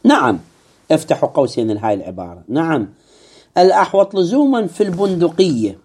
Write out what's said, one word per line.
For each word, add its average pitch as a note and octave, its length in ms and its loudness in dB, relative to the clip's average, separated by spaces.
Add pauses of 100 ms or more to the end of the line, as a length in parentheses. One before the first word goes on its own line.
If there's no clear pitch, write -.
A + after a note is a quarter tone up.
نعم، C3+ 340 2 (520)
افتحوا D3+ 380 0
قوسين A#2+ 420 -2
لهاي G#2+ 240 -2
العبارة. F2+ 540 -12
نعم، C#3 400 -2 (720)
الأحوط F#3+ 560 2
لزوما A3+ 520 0
في E3+ 160 -4
البندقية. E3+ 1040 0